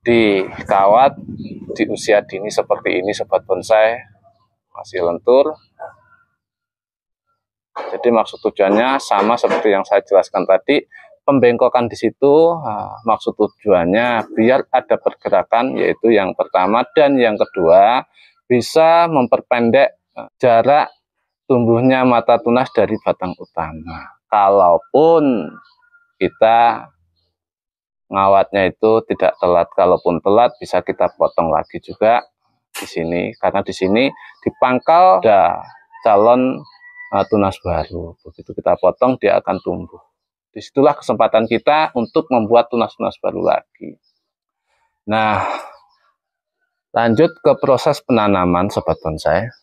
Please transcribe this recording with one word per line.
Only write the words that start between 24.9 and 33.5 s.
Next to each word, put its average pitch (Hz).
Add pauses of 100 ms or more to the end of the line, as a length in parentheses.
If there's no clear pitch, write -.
kita 113 (1200)
ngawatnya 98
itu 110
tidak -
telat, 87
kalaupun 87
telat 113
bisa 92
kita 92
potong 82
lagi 80
juga 110 (500)
di -
sini, 87
karena 98